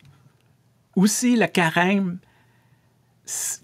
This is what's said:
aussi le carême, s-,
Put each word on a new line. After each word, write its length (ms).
aussi 400
le 100
carême, 720
s-, 400